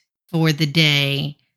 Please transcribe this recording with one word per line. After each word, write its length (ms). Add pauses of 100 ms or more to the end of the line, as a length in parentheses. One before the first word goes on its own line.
(300)
for 200
the 140
day 720 (200)